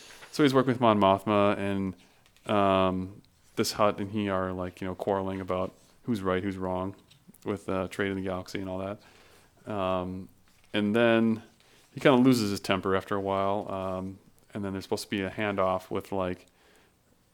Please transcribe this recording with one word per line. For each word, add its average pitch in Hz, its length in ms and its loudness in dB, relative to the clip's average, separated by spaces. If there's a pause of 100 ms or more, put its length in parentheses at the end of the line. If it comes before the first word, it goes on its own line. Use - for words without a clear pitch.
(320)
So 156 120 2
he's 131 100 6
working 131 180 4
with 113 80 -2
Mon 110 200 6
Mothma 101 580 4
and, 98 380 -4 (580)
um, 95 680 0 (340)
this 113 180 -2
Hutt 104 260 2
and 101 120 -8
he 104 180 -2
are, 92 220 -2
like, 90 300 -8
you 98 60 -6
know, 92 80 -6
quarreling 95 440 -2
about 92 340 -4 (300)
who's 113 180 -4
right, 92 220 0
who's 95 140 -4
wrong 92 360 -4 (520)
with, 98 240 -6
uh, 92 180 -2
trade 98 240 -4
in 98 60 -4
the 95 60 -4
galaxy 92 360 -6
and 95 100 -8
all 92 100 -6
that. - 920 -14
Um, 92 560 -4 (460)
and 104 220 2
then 113 460 4 (520)
he 139 80 -12
kinda 139 160 6
loses 120 340 4
his 98 80 -4
temper 95 380 0
after 95 180 -4
a 98 60 -2
while. 98 500 -2
Um, 95 480 -6 (340)
and 104 120 -6
then 95 80 -4
there's 95 100 -6
supposed - 220 -6
to - 40 -14
be 101 120 -2
a 95 80 -2
handoff 95 600 0
with, 98 220 -6
like, 92 360 -4 (880)